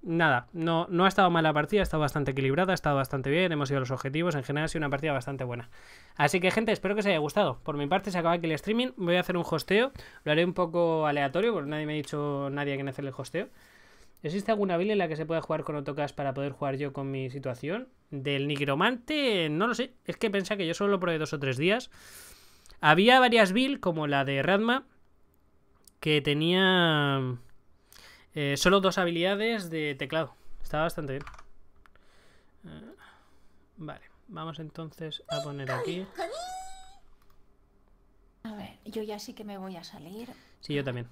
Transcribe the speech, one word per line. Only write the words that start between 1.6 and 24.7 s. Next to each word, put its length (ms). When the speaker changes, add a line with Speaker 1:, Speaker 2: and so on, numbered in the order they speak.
Speaker 1:
ha 20
estado 180
bastante 300
equilibrada, 420
ha 20
estado 220
bastante 320
bien, 240
hemos 180
ido 80
a 20
los 100
objetivos, 440
en 100
general 200
ha 40
sido 120
una 80
partida 240
bastante 320
buena. 240
Así 240
que, 100
gente, 220
espero 220
que 60
os 60
haya 120
gustado. 460
Por 120
mi 100
parte 240
se 80
acaba 160
aquí 120
el 60
streaming, 440
voy 200
a 40
hacer 160
un 80
hosteo, 480
lo 80
haré 120
un 100
poco 520
aleatorio, 460
porque 160
nadie 160
me 80
ha 40
dicho 540
nadie 220
a 40
quién 120
hacerle 220
el 80
hosteo. 300
¿Existe 280
alguna 260
build 140
en 80
la 100
que 80
se 100
pueda 140
jugar 240
con 120
autocast 380
para 200
poder 180
jugar 240
yo 180
con 160
mi 200
situación? 580
Del 380
nigromante, 1000
no 160
lo 80
sé, 180
es 100
que 140
pensé 260
que 100
yo 60
solo 180
lo 100
probé 180
dos 160
o 40
tres 200
días. 320
Había 400
varias 320
builds, 280
como 260
la 200
de 160
Radma, 420